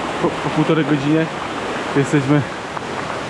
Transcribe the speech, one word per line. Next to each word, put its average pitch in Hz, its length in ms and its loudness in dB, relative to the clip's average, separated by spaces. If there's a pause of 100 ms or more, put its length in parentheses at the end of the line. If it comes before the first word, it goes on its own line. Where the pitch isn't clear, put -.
(220)
po, 175 60 4
po - 220 -2
półtorej 156 360 4
godzinie 151 400 2 (680)
jesteśmy 143 460 4 (880)